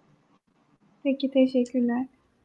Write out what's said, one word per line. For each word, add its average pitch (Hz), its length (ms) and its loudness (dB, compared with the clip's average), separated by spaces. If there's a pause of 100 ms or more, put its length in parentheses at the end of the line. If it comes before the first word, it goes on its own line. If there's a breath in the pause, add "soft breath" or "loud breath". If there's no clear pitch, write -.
(1040)
Peki, 269 280 -2
teşekkürler. 254 760 0 (380)